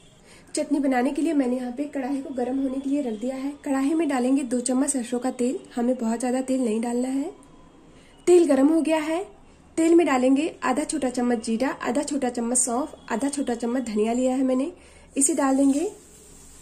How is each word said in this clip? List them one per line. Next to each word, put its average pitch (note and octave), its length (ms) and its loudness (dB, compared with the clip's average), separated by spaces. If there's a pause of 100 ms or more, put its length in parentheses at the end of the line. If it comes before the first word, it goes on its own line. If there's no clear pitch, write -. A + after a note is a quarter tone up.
(540)
चटनी D4 260 0
बनाने C4 320 0
के D4+ 100 -2
लिए E4 120 0
मैंने B3+ 220 0
यहाँ B3 160 -6
पे C#4+ 180 -6
कढ़ाई C4+ 280 -4
को D4 160 -10
गर्म B3+ 240 -2
होने C4+ 220 -2
के C4+ 100 -4
लिए C#4+ 120 0
रख G#3+ 180 -6
दिया C4 160 -4
है। C#4 160 -6 (120)
कढ़ाई C#4 300 0
में D#4+ 140 0
डालेंगे C4+ 360 2
दो A#3+ 180 -2
चम्मच C4 280 0
सरसों A#3+ 280 -2
का B3+ 140 -2
तेल। B3+ 280 -2 (160)
हमें A#3+ 200 0
बहुत A#3 220 -2
ज़्यादा B3+ 240 -2
तेल C4 180 -2
नहीं A3+ 220 0
डालना A#3+ 280 -2
है। C#4 200 -4 (960)
तेल F4 220 8
गर्म C4+ 200 6
हो D#4+ 140 4
गया D#4 200 2
है। D#4+ 220 -2 (540)
तेल E4 160 6
में E4+ 120 8
डालेंगे C4+ 380 4 (200)
आधा C4 200 0
छोटा C#4 260 -4
चम्मच B3 340 0
जीरा, A3+ 240 0
आधा C#4+ 340 -2
छोटा C#4 280 -2
चम्मच A#3+ 280 -2
सौंफ, B3+ 340 -2 (200)
आधा A#3 160 -2
छोटा C#4+ 260 -4
चम्मच A#3+ 300 -4
धनिया G#3+ 280 -2
लिया B3+ 220 0
है C4+ 80 0
मैंने, C4 280 0 (460)
इसे C#4 180 2
डाल C4+ 220 2
देंगे। C#4+ 340 2 (720)